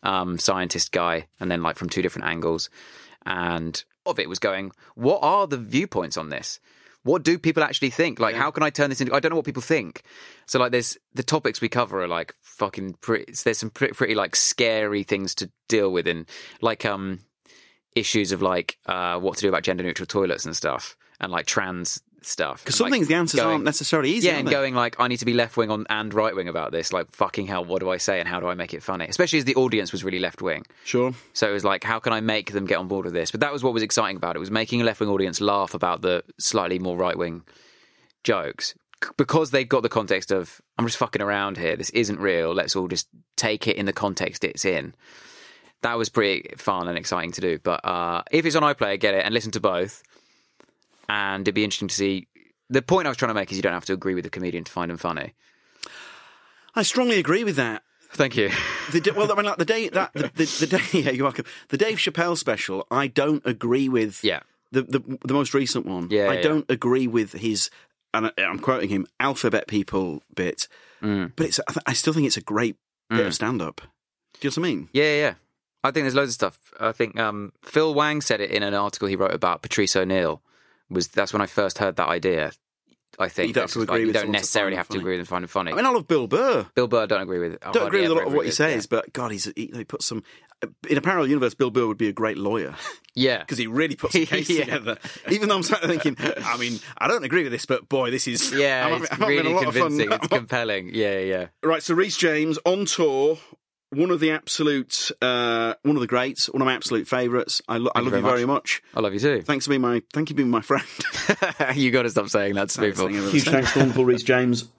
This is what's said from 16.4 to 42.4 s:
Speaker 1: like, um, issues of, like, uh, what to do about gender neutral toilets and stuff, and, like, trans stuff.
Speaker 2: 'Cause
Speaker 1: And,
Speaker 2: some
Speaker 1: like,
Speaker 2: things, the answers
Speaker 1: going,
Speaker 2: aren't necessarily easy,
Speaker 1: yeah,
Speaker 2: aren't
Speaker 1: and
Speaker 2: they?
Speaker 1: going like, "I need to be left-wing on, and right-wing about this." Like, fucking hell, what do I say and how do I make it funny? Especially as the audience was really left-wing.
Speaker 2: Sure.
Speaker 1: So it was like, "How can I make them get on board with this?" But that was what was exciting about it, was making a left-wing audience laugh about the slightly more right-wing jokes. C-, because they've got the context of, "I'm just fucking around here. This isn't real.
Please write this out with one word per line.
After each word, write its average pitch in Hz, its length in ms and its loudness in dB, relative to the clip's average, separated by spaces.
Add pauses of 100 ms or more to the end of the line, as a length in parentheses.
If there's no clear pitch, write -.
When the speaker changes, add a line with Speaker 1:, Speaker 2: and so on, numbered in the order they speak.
Speaker 1:
like, 110 240 -2
um, 95 360 -4 (760)
issues 107 360 2
of, 92 100 -2
like, 92 440 0
uh, 90 320 -2
what 90 200 -2
to - 40 -8
do 101 60 2
about 85 160 0
gender 90 180 0
neutral 90 240 -4
toilets 95 380 0
and 82 120 -8
stuff, - 400 -4 (240)
and, 92 120 -6
like, 82 140 -2
trans 92 540 -4 (260)
stuff. - 380 -4
Speaker 2:
'Cause - 80 -4
Speaker 1:
And, - 20 0
Speaker 2:
some 240 120 2
Speaker 1:
like, 262 60 0
Speaker 2:
things, 196 160 2
the 151 60 4
answers 170 260 2
Speaker 1:
going, 113 120 2
Speaker 2:
aren't 151 120 0
necessarily 147 460 0
easy, 202 160 2
Speaker 1:
yeah, 175 80 4
Speaker 2:
aren't 143 60 -2
Speaker 1:
and 135 80 -2
Speaker 2:
they? 143 40 4
Speaker 1:
going 135 220 0
like, 120 240 0
"I 123 100 2
need 123 100 -2
to 117 60 -4
be 120 100 2
left-wing 117 360 2
on, 107 180 -2
and 107 240 -2
right-wing 98 360 0
about 80 240 -4
this." 82 200 -4
Like, 87 200 -2
fucking 98 340 -2
hell, 92 180 -4
what 92 160 -2
do 92 100 -2
I 92 60 0
say 95 240 -2
and 85 80 -4
how 90 120 -4
do 87 80 -4
I 90 60 -2
make 90 200 -8
it 78 80 -10
funny? 90 260 -6
Especially 160 300 0
as 139 60 -2
the 131 120 0
audience 113 360 2
was 95 120 -6
really 92 140 -4
left-wing. 85 460 -4 (200)
Speaker 2:
Sure. 127 280 0 (200)
Speaker 1:
So - 160 0
it 101 40 0
was 101 120 -4
like, 98 200 0
"How 113 140 -2
can 117 140 -2
I 110 80 0
make 107 320 -2
them 98 140 -2
get 90 120 2
on 92 100 -6
board 95 160 -4
with 87 100 -6
this?" 85 160 -2
But 107 100 -4
that 147 120 0
was 143 100 -6
what 127 100 2
was 113 100 0
exciting 104 340 0
about 85 200 -4
it, - 40 -6
was 95 100 -8
making 110 320 0
a - 20 2
left-wing 110 260 0
audience 95 300 0
laugh 101 340 2
about 87 280 0
the 90 220 0 (140)
slightly 92 400 0
more 90 180 -4
right-wing 87 460 -2 (840)
jokes. 87 500 -2 (300)
C-, - 140 -12
because 151 320 2
they've 131 180 2
got 131 140 2
the 117 60 2
context 98 440 0
of, 92 280 -4 (180)
"I'm 117 80 2
just 113 120 -4
fucking 113 240 0
around 101 360 0
here. 82 180 0
This 92 140 -6
isn't 104 280 0
real. 85 360 2